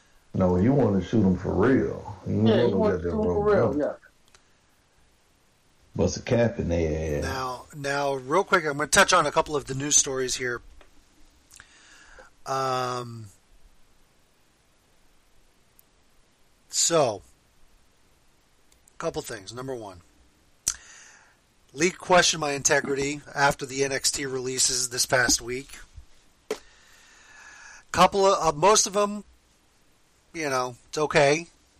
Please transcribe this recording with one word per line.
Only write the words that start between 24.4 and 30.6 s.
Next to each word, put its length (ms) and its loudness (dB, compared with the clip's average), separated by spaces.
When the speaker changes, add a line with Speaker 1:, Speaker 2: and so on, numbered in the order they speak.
Speaker 3:
this 160 -2
past 360 2
week. 380 -10
Couple 340 4
of, 300 2
uh, 20 -10
most 300 6
of 60 -8
them, 320 -2
you 160 -6
know, 260 -2